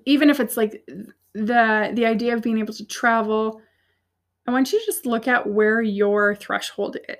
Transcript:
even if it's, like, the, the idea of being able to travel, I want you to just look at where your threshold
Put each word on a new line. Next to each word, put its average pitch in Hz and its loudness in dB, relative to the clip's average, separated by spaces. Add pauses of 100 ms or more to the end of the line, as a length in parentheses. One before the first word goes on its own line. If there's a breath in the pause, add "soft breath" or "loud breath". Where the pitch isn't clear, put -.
even 285 4
if 285 2
it's, 240 -4
like, 214 -2 (500)
the, 214 2
the 226 0
idea 233 0
of 226 -2
being 220 -2
able 214 -4
to - -14
travel, 220 -2 (840 soft breath)
I 247 -2
want 262 2
you 427 2
to 453 -4
just - -4
look 226 -2
at 247 0
where 214 2
your 208 2
threshold - -6 (220)